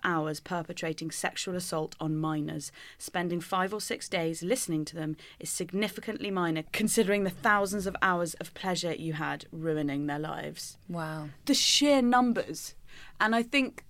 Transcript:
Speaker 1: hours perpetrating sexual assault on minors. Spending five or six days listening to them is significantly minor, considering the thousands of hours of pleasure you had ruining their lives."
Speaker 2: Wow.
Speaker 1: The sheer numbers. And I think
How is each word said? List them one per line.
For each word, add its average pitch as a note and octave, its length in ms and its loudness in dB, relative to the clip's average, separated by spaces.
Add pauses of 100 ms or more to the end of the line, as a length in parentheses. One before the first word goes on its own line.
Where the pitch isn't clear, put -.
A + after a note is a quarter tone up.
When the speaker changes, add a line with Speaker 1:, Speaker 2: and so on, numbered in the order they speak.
Speaker 1:
hours D#3 380 0
perpetrating E3 720 -4
sexual - 420 -4
assault E3+ 460 -4
on D#3 160 0
minors. D#3 560 -2 (260)
Spending F3 420 -2
five F#3+ 320 0
or G#3+ 80 -4
six - 280 -6
days E3 340 -2
listening E3+ 440 0
to D#3+ 100 -10
them D#3 200 -4 (220)
is D#3 120 -8
significantly G3+ 800 -4
minor, E3 400 0
considering G#3 500 4
the F#3+ 80 2
thousands G3+ 560 2
of F#3+ 160 -2
hours F3 320 4
of - 200 -10
pleasure F3 400 -2
you D#3+ 180 -4
had D3 400 -4
ruining D3+ 560 0
their D3 100 -2
lives." - 600 -8 (100)
Speaker 2:
Wow. D#3 400 -6 (160)
Speaker 1:
The C#4 100 4
sheer C#4 480 6
numbers. A#3+ 720 2 (460)
And A3 160 4
I A#3 80 4
think B3+ 460 0